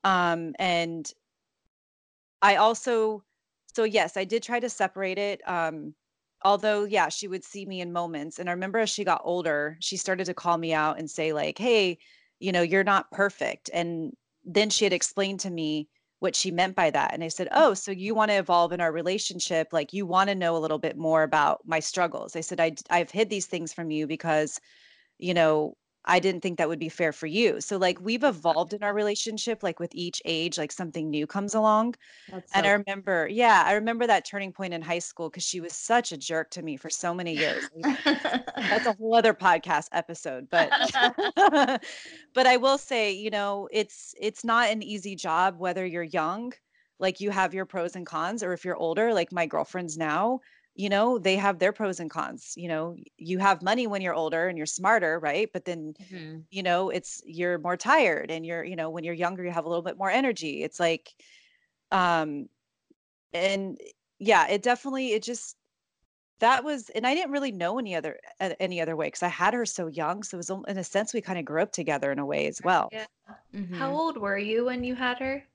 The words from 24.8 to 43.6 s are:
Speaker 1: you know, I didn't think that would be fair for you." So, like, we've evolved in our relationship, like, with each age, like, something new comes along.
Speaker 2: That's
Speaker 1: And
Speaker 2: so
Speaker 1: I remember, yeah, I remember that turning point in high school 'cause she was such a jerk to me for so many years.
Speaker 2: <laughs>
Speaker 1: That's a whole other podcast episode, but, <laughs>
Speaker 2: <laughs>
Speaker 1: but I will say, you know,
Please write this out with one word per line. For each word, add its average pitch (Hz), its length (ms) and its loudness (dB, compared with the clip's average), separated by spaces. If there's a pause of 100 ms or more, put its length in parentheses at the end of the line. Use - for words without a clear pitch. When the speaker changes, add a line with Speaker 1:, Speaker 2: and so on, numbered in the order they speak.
Speaker 1:
you 180 140 -2
know, 156 440 4 (280)
I 180 140 4
didn't 180 220 0
think 175 180 -4
that 156 100 2
would 165 100 -4
be 160 100 -4
fair 156 240 0
for - 140 -8
you." 202 340 2
So, 202 160 -4
like, 180 240 2
we've 226 240 -2
evolved 170 480 2
in 202 100 -8
our 208 100 0
relationship, 214 680 -2
like, 175 160 -4
with 175 160 -8
each 175 300 -6
age, 165 320 -2
like, 151 160 -4
something 160 360 -6
new 147 180 -2
comes 202 280 -6
along. 220 400 2 (320)
Speaker 2:
That's 185 260 -14
Speaker 1:
And 196 120 2
Speaker 2:
so - 20 6
Speaker 1:
I 202 60 6
remember, 196 560 0
yeah, 220 380 6
I 196 60 4
remember 226 340 0
that 196 180 4
turning 196 280 -8
point 185 200 -6
in 165 100 -6
high 170 160 -2
school 165 320 -8
'cause 175 120 -10
she 180 180 -4
was 170 140 -10
such 233 380 0
a 160 40 -10
jerk 160 340 -4
to 180 120 -10
me 156 140 -6
for 156 140 -14
so 175 240 -4
many 170 200 -4
years. - 360 -2 (120)
Speaker 2:
<laughs> 262 840 0
Speaker 1:
That's 214 180 2
a 220 60 2
whole 220 220 0
other 220 180 8
podcast 170 600 2
episode, 156 560 -6
but, 170 340 4
<laughs> 247 300 2 (240)
Speaker 2:
<laughs> 285 440 6 (520)
Speaker 1:
but 254 140 6
I 254 100 8
will 269 200 4
say, 226 360 0
you 208 160 -6
know, 202 420 -4